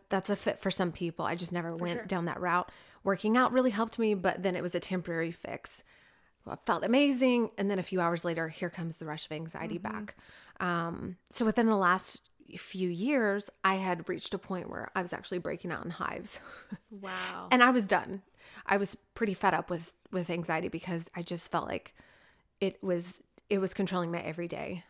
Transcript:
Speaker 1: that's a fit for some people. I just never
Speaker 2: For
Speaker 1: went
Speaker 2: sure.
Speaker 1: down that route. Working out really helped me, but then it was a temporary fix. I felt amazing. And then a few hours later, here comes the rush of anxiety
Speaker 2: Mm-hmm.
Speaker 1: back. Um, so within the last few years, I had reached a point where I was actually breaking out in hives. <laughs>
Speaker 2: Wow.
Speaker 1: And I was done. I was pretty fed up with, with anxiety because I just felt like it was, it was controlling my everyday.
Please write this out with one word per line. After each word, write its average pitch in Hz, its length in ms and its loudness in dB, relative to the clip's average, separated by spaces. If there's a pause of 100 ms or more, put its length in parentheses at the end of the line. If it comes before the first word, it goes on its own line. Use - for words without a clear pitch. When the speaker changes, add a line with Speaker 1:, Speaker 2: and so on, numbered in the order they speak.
Speaker 1:
that's 190 200 0
a 202 60 4
fit - 240 -2
for 190 120 0
some 175 200 0
people. 165 340 -4
I 170 100 0
just 175 160 -4
never 170 200 -2
Speaker 2:
For 165 60 -6
Speaker 1:
went 175 220 -2
Speaker 2:
sure. 214 60 -8
Speaker 1:
down 180 200 0
that - 160 -2
route. 180 300 2 (320)
Working 214 340 2
out 247 160 6
really 254 160 6
helped 220 300 -2
me, 220 140 4
but 180 300 0
then 185 120 2
it 143 80 -2
was 175 120 -2
a 175 40 2
temporary 170 520 -2
fix. - 520 -10 (640)
I - 80 -6 (100)
felt - 180 2
amazing. 254 760 6
And 196 120 2
then 196 100 2
a 175 40 -2
few 185 180 -2
hours 170 240 2
later, 165 240 0
here 170 200 -4
comes 165 280 -6
the 160 80 -10
rush 151 200 -6
of - 60 -10
anxiety 160 460 -6
Speaker 2:
Mm-hmm. 214 160 -6
Speaker 1:
back. 208 220 -10 (440)
Um, 175 580 -2 (120)
so - 160 2
within 226 220 6
the 220 100 6
last 185 440 2 (360)
few 185 320 -2
years, 202 600 2 (140)
I 190 120 4
had 185 340 -2
reached - 240 -4
a 196 60 -2
point - 300 -6
where - 260 -8
I 190 60 0
was 175 120 -4
actually - 240 -6
breaking 170 340 -4
out - 140 -6
in 170 60 -6
hives. - 540 -6
<laughs> - 40 -16 (400)
Speaker 2:
Wow. 185 640 -8
Speaker 1:
And 247 120 8
I 254 80 8
was 247 120 4
done. 190 400 0 (420)
I 196 120 4
was 196 200 -2 (160)
pretty 202 220 0
fed 190 180 4
up 170 160 0
with, 170 240 -6 (180)
with 180 180 -2
anxiety 170 400 -2
because 165 460 -6
I 175 60 -6
just 175 300 -6
felt - 160 0
like - 260 -6 (640)
it 190 240 -2
was, 175 380 -2 (280)
it 196 100 4
was 190 140 0
controlling 185 380 0
my 170 100 -2
everyday. 170 680 -6